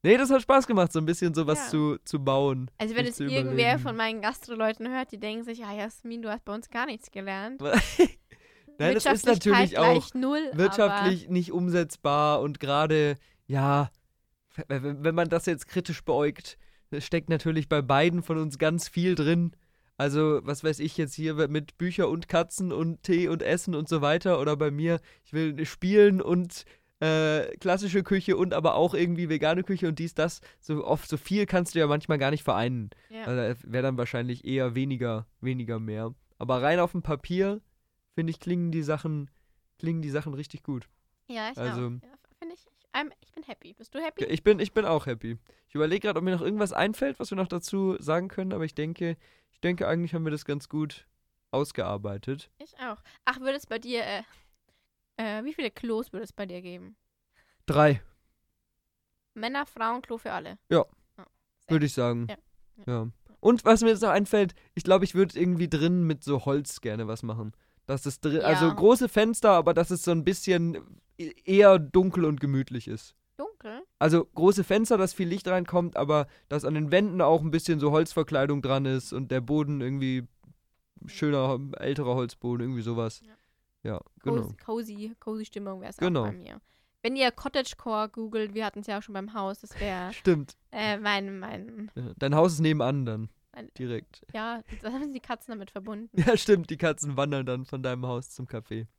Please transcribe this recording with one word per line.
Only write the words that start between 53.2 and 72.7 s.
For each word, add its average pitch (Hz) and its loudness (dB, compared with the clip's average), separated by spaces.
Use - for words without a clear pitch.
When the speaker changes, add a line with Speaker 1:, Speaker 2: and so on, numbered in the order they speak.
Speaker 2:
Ach, 254 -2
würde 269 -4
es - -12
bei 226 -6
dir, 233 -6
äh, 202 -6
äh, 220 -6
wie 302 -8
viele 254 -6
Klos 226 -6
würde 208 -10
es - -18
bei 202 -10
dir 180 -12
geben? 180 -18
Speaker 1:
Drei. 147 4
Speaker 2:
Männer-, 262 -6
Frauen-, 233 -4
Klo 226 -10
für - -10
alle? 170 -10
Speaker 1:
Ja. 170 4
Speaker 2:
Oh, - 0
sehr - -18
Speaker 1:
Würde 151 2
ich 139 -4
sagen. 120 -2
Speaker 2:
Ja. 107 -10
Ja. 127 -4
Speaker 1:
Ja. 117 -8
Und 233 4
was 226 8
mir 226 6
jetzt 208 2
noch 214 2
einfällt, 196 2
ich 170 -8
glaub, 185 6
ich 196 -4
würd 185 2
irgendwie 175 0
drin 170 2
mit 156 -2
so 139 -2
Holz 139 -2
gerne 110 -6
was 110 -8
machen. 110 -8
Dass 135 -4
das - -6
drin, 151 0
Speaker 2:
Ja. - -2
Speaker 1:
also 160 4
große 233 6
Fenster, 220 4
aber 170 6
dass 165 2
es 180 -4
so 175 2
ein 165 2
bisschen 170 0
e-, 165 -10
eher 196 10
dunkel 180 4
und 151 2
gemütlich 135 -2